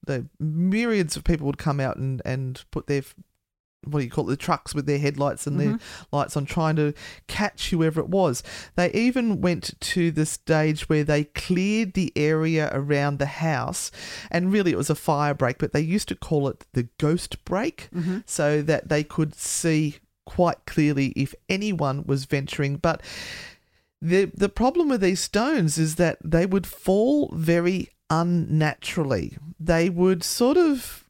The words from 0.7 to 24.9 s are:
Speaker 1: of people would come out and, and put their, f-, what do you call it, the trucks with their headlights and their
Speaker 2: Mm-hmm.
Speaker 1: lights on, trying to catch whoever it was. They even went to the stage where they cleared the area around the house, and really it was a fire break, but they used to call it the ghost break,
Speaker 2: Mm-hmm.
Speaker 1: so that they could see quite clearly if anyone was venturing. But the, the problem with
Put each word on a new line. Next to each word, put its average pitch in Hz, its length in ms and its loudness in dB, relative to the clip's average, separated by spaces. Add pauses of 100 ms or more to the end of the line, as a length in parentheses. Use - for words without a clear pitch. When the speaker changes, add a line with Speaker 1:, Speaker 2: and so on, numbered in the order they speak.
Speaker 1:
of - 80 -6
people 151 220 2
would 139 100 -2
come 143 240 0
out 131 160 -2
and, 131 260 -4
and 131 480 -6
put - 160 -8
their, 139 120 0
f-, - 140 -12 (720)
what 147 160 -2
do 131 60 0
you 117 60 -8
call 143 160 0
it, - 20 -6
the 139 80 0
trucks - 380 -4
with 143 100 -2
their 143 140 0
headlights 143 480 -2
and 143 120 -2
their 208 120 2
Speaker 2:
Mm-hmm. - 440 -8
Speaker 1:
lights - 220 0
on, 139 80 -2
trying 160 320 0
to 147 160 2 (340)
catch - 440 -4
whoever 160 280 2
it - 100 -2
was. 170 340 2 (320)
They 180 180 2
even 233 480 2
went 180 400 -2
to 170 300 0
the 156 140 0
stage 156 640 0
where 151 160 2
they 147 220 2
cleared 196 680 0
the 190 220 0
area 156 560 2
around 143 480 0
the 139 60 0
house, 143 680 -4 (380)
and 180 240 0
really 196 180 4
it - 60 0
was 143 140 0
a 147 40 4
fire 147 380 0
break, 127 240 0
but - 160 -4
they 151 80 2
used 160 280 -2
to 147 60 -4
call 143 320 -2
it - 260 -6
the 120 140 -2 (120)
ghost - 440 -2
break, 226 500 -4
Speaker 2:
Mm-hmm. 180 340 -2
Speaker 1:
so 151 340 2
that 151 260 0
they 151 160 0
could 156 320 -2
see 156 600 0 (300)
quite - 420 0
clearly 143 480 2
if 139 180 -2 (160)
anyone 170 560 -2
was 135 200 -2
venturing. 139 520 -2
But 165 240 0 (1000)
the, 180 260 2
the - 240 -2
problem 294 400 2
with 240 120 2